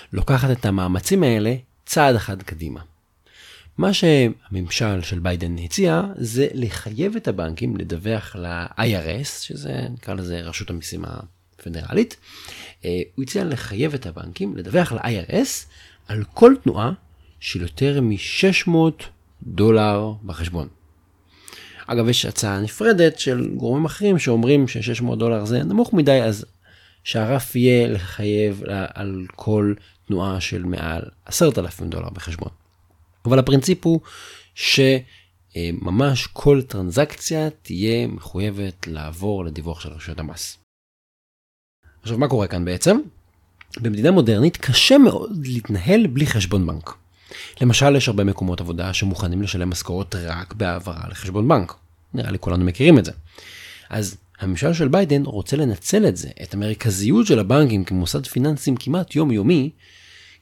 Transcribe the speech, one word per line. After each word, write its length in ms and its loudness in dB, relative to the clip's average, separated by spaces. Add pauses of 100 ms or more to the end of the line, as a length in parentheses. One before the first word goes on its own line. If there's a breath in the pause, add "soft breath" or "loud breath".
(140)
לוקחת 380 2
את 140 -2
המאמצים 580 0
האלה 320 2 (300)
צעד 300 4
אחד 280 -4
קדימה. 360 -10 (1000 soft breath)
מה 160 2
שהממשל 1080 2
של 180 -6
ביידן 380 -2
הציע, 460 0 (120)
זה 380 0
לחייב 640 -4
את 120 -8
הבנקים 500 -4
לדווח 580 -6
ל-I 460 -8
R 440 -2
S, 0 -
שזה, 680 -10
נקרא 200 -12
לזה, 280 -6
רשות 280 -10
המיסים 360 -10
הפדרלית. 1120 -6 (680 loud breath)
אה, 160 -2 (140)
הוא 80 -6
הציע 200 -4
לחייב 500 -4
את 120 -8
הבנקים 520 -8
לדווח 340 0
ל-I 380 -4
R 20 -12
S 340 -2 (420 soft breath)
על 160 -4 (100)
כל 300 10
תנועה 280 0 (480)
של 220 -8
יותר 400 0
משש 680 2
מאות 360 4 (400)
דולר 680 2 (120)
בחשבון. 420 -6 (1200 loud breath)
אגב, 220 2
יש 160 2
הצעה 340 -2
נפרדת 600 2
של 360 -2
גורמים 300 -2
אחרים 340 2
שאומרים 480 4
שש 340 -6
מאות 180 -2
דולר 260 0
זה 180 0
נמוך 300 0
מדי, 280 6
אז 240 -2 (580 soft breath)
שהרף 520 -2
יהיה 320 6
לחייב 760 -2
ל-, 300 -4
על 320 -8 (100)
כל 380 2 (340 soft breath)
תנועה 340 -2
של 220 -6
מעל 380 -4 (240)
עשרת 340 2
אלפים 300 -6
דולר 200 -8
בחשבון. 400 -10 (760)
אבל 140 4
הפרינציפ 460 2
הוא 140 4 (560 loud breath)
ש-, 240 0 (760 soft breath)
אה, 140 -4 (120)
ממש 460 2
כל 340 4
טרנזקציה 880 -2 (120)
תהיה 460 -2
מחויבת 800 -8
לעבור 580 -6
לדיווח 340 -10
של 100 -14
רשויות 300 -12
המס. 380 -12 (1400)
עכשיו, 160 -6
מה 100 0
קורה 200 0
כאן 180 -4
בעצם? 320 2 (800)
במדינה 340 2
מודרנית 460 4
קשה 400 4
מאוד 500 4
להתנהל 600 2
בלי 200 0
חשבון 400 0
בנק. 260 -8 (680 loud breath)
למשל, 340 6
יש 120 2
הרבה 160 2
מקומות 380 -2
עבודה 320 -4
שמוכנים 480 -2
לשלם 280 -4
משכורות 460 -6
רק 380 -8
בהעברה 560 -6
לחשבון 380 -4
בנק. 260 2 (400)
נראה 180 -4
לי 80 -4
כולנו 260 0
מכירים 340 6
את 60 4
זה. 60 -8 (800 loud breath)
אז 280 -6 (220)
הממשל 340 0
של 140 2
ביידן 380 4
רוצה 320 -4
לנצל 500 2
את 100 2
זה, 120 -10 (140)
את 100 -12
המרכזיות 760 2
של 120 6
הבנקים 460 4
כמוסד 420 -2
פיננסים 480 0
כמעט 400 -4
יומיומי, 540 2 (720 soft breath)